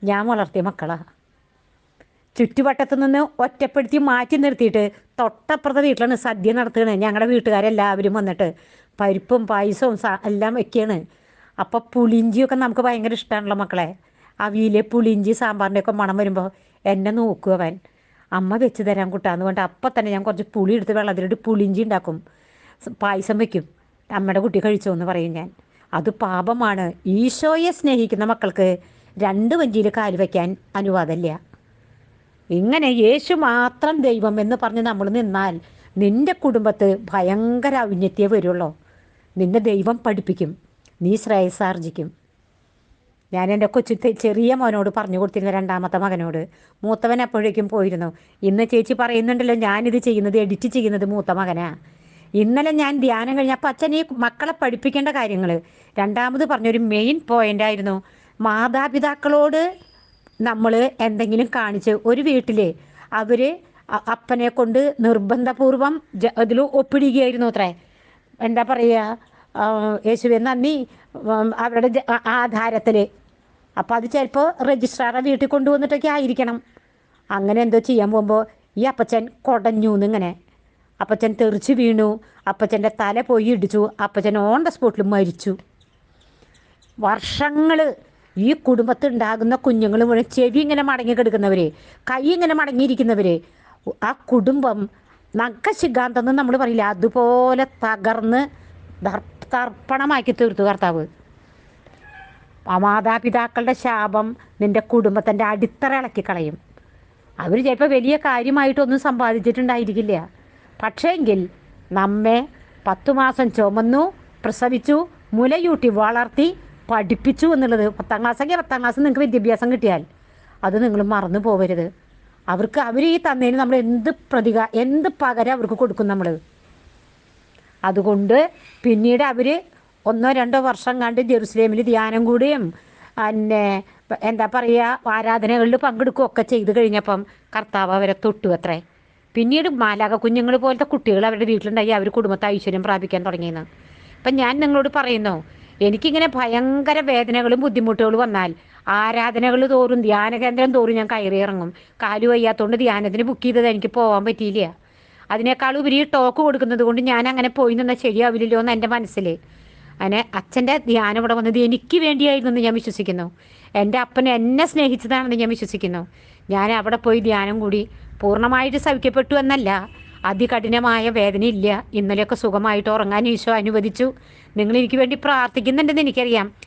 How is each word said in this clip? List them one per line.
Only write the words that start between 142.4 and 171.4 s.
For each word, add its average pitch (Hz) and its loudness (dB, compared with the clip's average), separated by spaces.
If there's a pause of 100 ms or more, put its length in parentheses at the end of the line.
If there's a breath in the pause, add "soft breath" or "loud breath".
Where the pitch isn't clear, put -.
ഐശ്വര്യം 196 -2
പ്രാപിക്കാൻ 190 -2
തുടങ്ങിയെന്ന്. 170 -6
അപ്പം - -6
ഞാൻ 262 0
നിങ്ങളോട് 285 2
പറയുന്നു, 214 -2 (360 loud breath)
എനിക്കിങ്ങനെ 285 2
ഭയങ്കര 262 0
വേദനകളും 240 0
ബുദ്ധിമുട്ടുകളും 226 2
വന്നാൽ, 196 -2 (340 loud breath)
ആരാധനകൾ 233 0
തോറും 254 2
ധ്യാന 214 2
കേന്ദ്രം 247 0
തോറും 233 4
ഞാൻ 220 0
കയറി 208 -2
ഇറങ്ങും. 190 -2 (300 soft breath)
കാല് 214 0
വയ്യാത്തോണ്ട് 226 2
ധ്യാനത്തിന് 208 0
ബുക്ക് 240 -4
ചെയ്തത് 240 2
എനിക്ക് 220 0
പോകാൻ 214 2
പറ്റിയില്ല. 208 -2 (540 soft breath)
അതിനേക്കാൾ 254 0
ഉപരി 277 2
ടോക്ക് 254 2
കൊടുക്കുന്നത് 262 2
കൊണ്ട് 233 2
ഞാൻ 247 2
അങ്ങനെ 262 0
പോയി 247 2
നിന്നാൽ 247 0
ശരിയാവില്ലല്ലോ 226 2
എന്ന് 240 0
എൻ്റെ 226 -2
മനസ്സിൽ. 202 -4 (600 soft breath)
അങ്ങനെ 208 -2
അച്ഛൻ്റെ 247 0
ധ്യാനം 226 0
ഇവിടെ 233 2
വന്നത് 226 0
എനിക്ക് 240 2
വേണ്ടിയായിരുന്നു 285 2
എന്ന് 240 0
ഞാൻ 226 2
വിശ്വസിക്കുന്നു. 185 -4 (420 soft breath)
എൻ്റെ 208 0
അപ്പൻ 254 0
എന്നെ 254 2
സ്നേഹിച്ചതാണെന്ന് 262 0
ഞാൻ 226 0
വിശ്വസിക്കുന്നു. 190 -6 (440 soft breath)
ഞാൻ 196 0
അവിടെ 220 -2
പോയി 233 2
ധ്യാനം 208 0
കൂടി 208 -2 (320 loud breath)
പൂർണ്ണമായിട്ട് 247 0
സൗഖ്യപ്പെട്ടു 269 0
എന്നല്ല, 247 0 (360 loud breath)
അതികഠിനമായ 226 0
വേദനയില്ല. 208 0